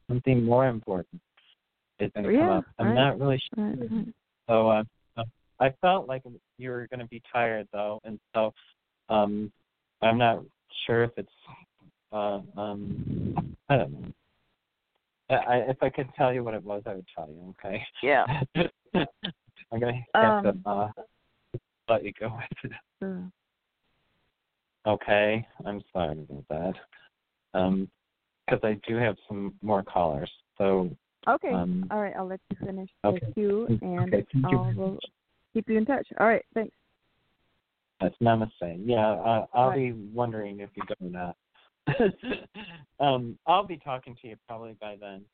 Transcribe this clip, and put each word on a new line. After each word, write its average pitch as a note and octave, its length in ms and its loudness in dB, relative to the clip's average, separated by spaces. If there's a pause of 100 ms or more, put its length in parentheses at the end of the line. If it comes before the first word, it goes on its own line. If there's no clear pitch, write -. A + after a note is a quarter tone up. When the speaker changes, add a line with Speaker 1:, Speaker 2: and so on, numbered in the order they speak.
Speaker 1:
something B2+ 360 4
more B2 220 6
important G#2 540 -4 (800)
is G2+ 120 -2
gonna G#2 200 0
Speaker 2:
Yeah, B3+ 80 6
Speaker 1:
come E4 100 4
up. - 140 2 (140)
I'm - 80 2
Speaker 2:
right. G#2 80 4
Speaker 1:
not C3 260 4
really C3+ 180 2
sure. G#3 280 -6
Speaker 2:
Right, A3+ 240 -6
right. A3+ 240 -4 (340)
Speaker 1:
So, A2 200 6
uh, A2 160 4 (320)
uh, A#2 80 -6 (360)
I C3+ 100 6 (100)
felt F3+ 280 4
like C3 160 -6 (340)
you B2+ 120 -8
were A#2+ 180 -6
gonna B2 180 -10
be A#2 160 -16 (100)
tired, A2+ 400 0
though, G#2 300 -4
and G#2+ 160 -12 (160)
so, A2 180 2 (560)
um, G#2 440 2 (500)
I'm A2+ 160 4
not A2+ 260 4 (420)
sure A#2 180 4
if A2+ 120 -4
it's, G2 160 -12 (800)
uh, G#2 300 -2 (160)
um, - 1000 -6 (120)
I C#3+ 80 6
don't D#2+ 160 0
know. - 200 -12 (1160)
I, C#3 60 4
I, B2 220 2 (140)
if C3 120 -4
I C3+ 80 2
could C3 240 -6
tell B2+ 180 2
you B2+ 100 -2
what A2+ 120 -4
it F#2+ 100 -8
was, G#2 220 -6
I G#2+ 80 -8
would F#2 200 -12
tell D#2+ 140 -10
you, F2 300 -16
okay? F#2+ 280 -8 (160)
Speaker 3:
Yeah. C3 240 4 (280)
Speaker 1:
<laughs> - 0 - (1160)
I'm A2+ 60 -4
gonna A#2+ 240 -2 (120)
have G#3+ 300 4
Speaker 2:
Um, - 200 0
Speaker 1:
to, - 40 -4
uh, G3+ 240 -2 (960)
let A2 160 2
you G2+ 140 -8
go A2 180 -6
with - 360 -10
it. - 40 -14 (220)
Speaker 2:
Sure. F#3 320 -8 (1600)
Speaker 1:
Okay, G#2+ 600 2 (180)
I'm G2+ 180 -6 (100)
sorry D#2+ 260 -2
about C#2+ 300 -14
that. E2 260 -4 (800)
Um, F#2+ 360 0 (580)
'cause A#2+ 140 2
I G#2+ 120 0 (120)
do A2+ 100 -2
have A2+ 200 0 (120)
some G2+ 340 -8
more G2+ 200 0
callers, E2+ 480 0 (280)
so, F#2+ 320 2 (380)
Speaker 2:
Okay. C4+ 240 2
Speaker 1:
um, F#3 380 -2
Speaker 2:
All G#3+ 100 -2
right, G3+ 160 -4
I'll F#3+ 100 -4
let F#3 140 -8 (100)
you G3 140 -6
finish F#3+ 260 -8 (140)
Speaker 1:
okay. F#3+ 220 2
Speaker 2:
the G#3 80 -6
queue, G#3 320 0 (160)
and F3+ 320 0
Speaker 1:
Okay, G3+ 180 0
thank - 20 -6
you F3 240 2
Speaker 2:
I'll, B2 60 0
Speaker 1:
very B2 120 0
Speaker 2:
we'll F#3+ 180 -2
Speaker 1:
much. - 100 -12 (480)
Speaker 2:
keep A3 160 -2
you A3 80 2
in A3 80 4
touch. C4 240 -2 (100)
All G#3 80 6
right, A3+ 180 4 (100)
thanks. A3 200 -4 (1300)
Speaker 1:
That's F#2 200 0
namaste. A2 640 2
Yeah, A2+ 200 4
uh, G#2+ 460 2
I'll B2 120 4
Speaker 2:
All C3 60 4
right. - 60 -2
Speaker 1:
be B2+ 160 0
wondering G#2+ 680 -6
if G2+ 140 -12
you G2+ 120 -14
go G#2+ 140 -6
or F2+ 100 -8
not. F2+ 260 -8 (500)
<laughs> G#3+ 640 -2 (520)
Um, B2+ 460 0
I'll F#3 200 4
be F3 120 -10
talking B2+ 420 -10
to B2 80 -18
you G#2+ 80 -16 (100)
probably A2+ 320 -14
by G#2 220 -12
then. G2+ 340 -14